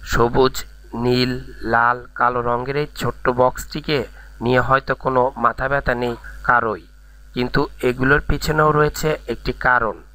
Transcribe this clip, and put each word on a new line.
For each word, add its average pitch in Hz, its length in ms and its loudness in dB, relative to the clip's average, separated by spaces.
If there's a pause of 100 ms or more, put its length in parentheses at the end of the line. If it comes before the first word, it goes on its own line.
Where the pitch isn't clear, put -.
(120)
সবুজ, 123 420 2 (500)
নীল, 123 280 2 (400)
লাল, 120 260 4 (160)
কালো 123 280 0
রঙের 123 340 -2
এই 147 120 -2 (120)
ছোট্ট - 240 -4 (160)
বক্সটিকে 147 580 0 (420)
নিয়ে 123 200 4
হয়তো 131 340 2
কোনো 131 280 0 (140)
মাথা 117 320 0
ব্যথা 139 260 0
নেই 120 200 -2 (340)
কারোই, 117 360 2 (480)
কিন্তু 123 280 0 (280)
এগুলোর 131 400 2
পিছনেও 151 440 2
রয়েছে 151 360 2 (240)
একটি 123 200 -6 (140)
কারণ। 120 300 2 (180)